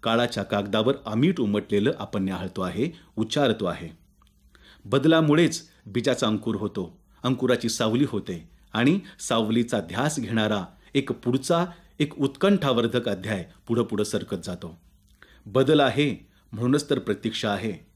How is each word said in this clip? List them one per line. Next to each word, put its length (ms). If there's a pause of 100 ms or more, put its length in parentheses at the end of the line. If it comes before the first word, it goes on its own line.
काळाच्या 400
कागदावर 520 (100)
अमीट 340
उमटलेलं 600
आपण 240
न्याहाळतो 380
आहे, 300 (260)
उच्चारतो 480
आहे. 240 (960)
बदलामुळेच 800 (220)
बीजाचा 420
अंकुर 280
होतो, 440 (240)
अंकुराची 460
सावली 400
होते 400 (240)
आणि 260 (200)
सावलीचा 600
ध्यास 400
घेणारा 460 (280)
एक 180
पुढचा, 540 (340)
एक 200
उत्कंठावर्धक 920
अध्याय 360 (220)
पुढं 160
पुढं 200
सरकत 400
जातो. 360 (680)
बदल 340
आहे 480 (240)
म्हणूनच 380
तर 100
प्रतीक्षा 520
आहे. 220 (220)